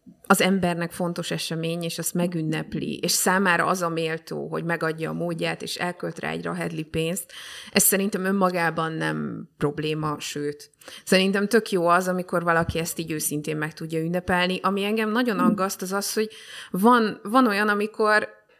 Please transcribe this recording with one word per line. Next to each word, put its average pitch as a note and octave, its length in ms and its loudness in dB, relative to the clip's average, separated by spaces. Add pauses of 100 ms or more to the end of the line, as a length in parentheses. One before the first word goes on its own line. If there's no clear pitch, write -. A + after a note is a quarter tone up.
(280)
az G3 140 6
embernek F3 500 2
fontos F3 400 -4
esemény, E3 520 -4
és E3+ 140 -4
azt - 160 -4
megünnepli, D#3 840 -2
és - 140 -2
számára F#3 540 4
az F#3 160 0
a E3+ 80 0
méltó, D#3+ 580 -4
hogy D#3+ 160 -6
megadja D#3+ 460 -2
a D#3+ 40 -6
módját, E3 480 -4
és - 140 -8
elkölt F3 440 -6
rá D3 100 -6
egy E3 140 -6
rahedli E3+ 400 -6
pénzt, E3 480 -4 (400)
ez - 120 2
szerintem G3 420 0
önmagában E3+ 680 0
nem D#3 560 -6 (100)
probléma, D3+ 640 -4
sőt. - 520 -8 (340)
Szerintem G3 420 4
tök A3 240 2
jó F3 160 2
az, F3+ 200 6
amikor F3+ 360 -2
valaki E3 360 2
ezt E3 200 -4
így D#3+ 120 -6
őszintén D3+ 460 -4
meg D#3 160 -4
tudja D#3+ 260 -4
ünnepelni. F3+ 600 0
Ami F#3+ 220 0
engem G#3+ 280 0
nagyon A3+ 280 2
aggaszt, F#3+ 420 2
az F#3 120 -6
az, G3 200 -2
hogy A3 160 0 (420)
van, A3 520 4
van B3 240 4
olyan, G#3 200 2
amikor G#3+ 720 2 (200)